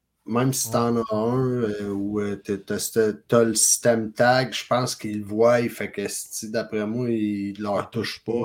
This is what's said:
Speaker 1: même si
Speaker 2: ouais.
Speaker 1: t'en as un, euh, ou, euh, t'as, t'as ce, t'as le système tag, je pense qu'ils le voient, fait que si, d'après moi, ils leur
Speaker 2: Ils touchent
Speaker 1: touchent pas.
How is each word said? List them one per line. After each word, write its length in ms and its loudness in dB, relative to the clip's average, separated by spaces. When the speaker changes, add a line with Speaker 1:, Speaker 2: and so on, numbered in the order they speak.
Speaker 1:
même 260 2
si 140 -4
Speaker 2:
ouais. 80 -8
Speaker 1:
t'en 240 2
as 160 -2
un, 320 2
euh, 420 -2
ou, 320 -2
euh, 240 -2
t'as, 140 -2
t'as 200 -6
ce, 340 0
t'as 180 6
le 100 2
système 580 2
tag, 400 2
je 140 -6
pense 280 0
qu'ils 260 -6
le 40 -8
voient, 460 4
fait 200 -8
que 180 -6
si, 420 -10
d'après 340 -2
moi, 260 -2
ils 480 -2
leur 260 -2
Speaker 2:
Ils 60 -16
touchent 320 -6
Speaker 1:
touchent 40 -20
pas. 60 -2